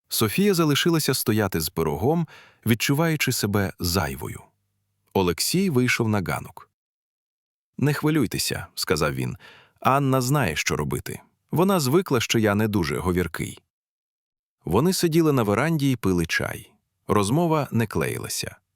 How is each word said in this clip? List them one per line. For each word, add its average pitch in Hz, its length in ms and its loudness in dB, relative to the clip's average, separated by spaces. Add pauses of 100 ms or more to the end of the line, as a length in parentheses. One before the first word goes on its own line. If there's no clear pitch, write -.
Софія 190 460 2
залишилася 160 600 2
стояти 107 460 0
з 78 80 -4
пирогом, 82 600 0 (380)
відчуваючи 143 680 0
себе 101 480 -2
зайвою. 85 640 -4 (720)
Олексій 104 560 0
вийшов 123 380 2
на 104 180 0
ганок. 69 420 -8 (1080)
«Не 143 160 2
хвилюйтеся», — 147 800 0
сказав 78 400 0
він, — 64 220 -4 (440)
«Анна 131 400 2
знає, 127 360 0
що - 200 -2
робити. 69 440 -6 (300)
Вона 185 300 2
звикла, 135 400 2
що - 180 0
я 104 160 4
не 110 140 2
дуже 82 300 -2
говіркий». - 640 -4 (1000)
Вони 127 280 2
сиділи 160 400 2
на 127 100 4
веранді 139 480 0
і 123 60 0
пили 87 300 0
чай. - 460 -6 (360)
Розмова 143 640 0
не 113 160 0
клеїлася. - 720 -6 (200)